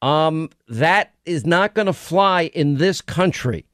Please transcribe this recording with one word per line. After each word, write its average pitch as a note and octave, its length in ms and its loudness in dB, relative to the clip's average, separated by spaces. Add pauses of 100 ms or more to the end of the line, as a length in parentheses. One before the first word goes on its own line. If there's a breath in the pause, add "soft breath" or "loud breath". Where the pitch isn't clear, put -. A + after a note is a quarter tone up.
Um, D#3 480 0 (160)
that E3 460 0 (120)
is D#3+ 220 -4
not F#3 280 2
gonna F3+ 180 0
fly F3+ 600 0
in C#3+ 240 0
this F3+ 220 0
country. C3 720 -2